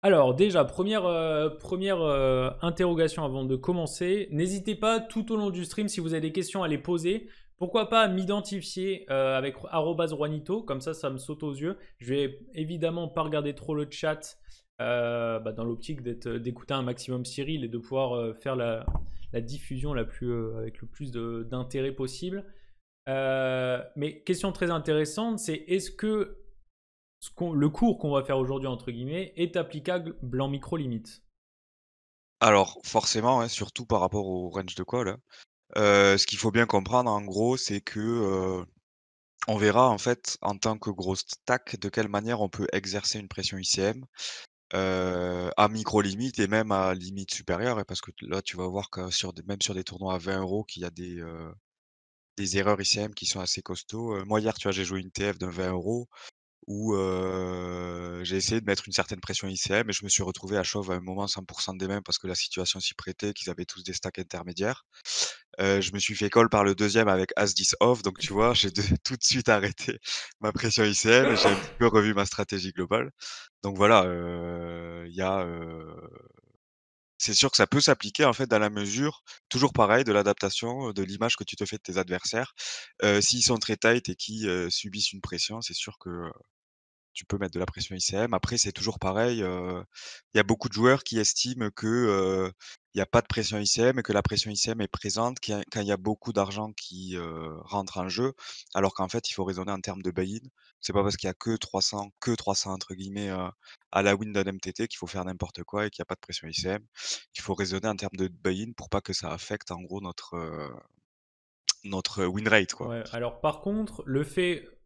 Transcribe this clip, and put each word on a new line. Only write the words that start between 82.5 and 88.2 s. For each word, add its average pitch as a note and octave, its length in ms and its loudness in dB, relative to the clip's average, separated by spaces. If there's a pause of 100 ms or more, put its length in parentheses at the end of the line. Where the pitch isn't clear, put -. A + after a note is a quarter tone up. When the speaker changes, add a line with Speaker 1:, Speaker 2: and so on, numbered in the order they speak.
Speaker 2:
Euh, G#2 180 6
s'ils A#2+ 220 2
sont B2 140 4
très G#2+ 180 0
tight A#2 320 4
et F#2 80 -4
qu'ils, A2 320 -4
euh, F2+ 220 0
subissent G2+ 440 -4
une G2 80 -14
pression, G#2 400 -6
c'est - 120 -8
sûr - 240 -8
que, - 120 -12
euh, F2 200 -8 (840)
tu - 140 -12
peux G2+ 140 -2
mettre F#2+ 140 -4
de F2 60 -4
la F#2 60 2
pression - 300 -6
I F#2 40 -8
C - 160 -2
M. A#2 180 2